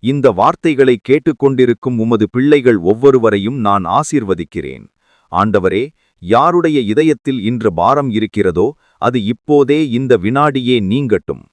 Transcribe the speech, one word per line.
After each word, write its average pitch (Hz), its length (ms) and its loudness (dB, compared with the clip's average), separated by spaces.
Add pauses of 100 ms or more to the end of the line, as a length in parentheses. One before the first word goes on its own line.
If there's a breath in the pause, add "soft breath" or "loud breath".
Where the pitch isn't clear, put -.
இந்த 131 280 0
வார்த்தைகளை 131 720 2
கேட்டுக்கொண்டிருக்கும் 131 920 0
உமது 110 320 0
பிள்ளைகள் 127 500 2
ஒவ்வொருவரையும் 113 800 2
நான் 101 260 0
ஆசீர்வதிக்கிறேன். 87 1000 -4 (460)
ஆண்டவரே, 95 520 0 (380)
யாருடைய 151 600 2
இதயத்தில் 135 580 -2
இன்று 110 340 -2
பாரம் 127 360 0
இருக்கிறதோ, 101 580 -2 (340)
அது 120 240 -2
இப்போதே 143 540 0 (100)
இந்த 123 280 0
வினாடியே 127 640 0
நீங்கட்டும். 101 720 -4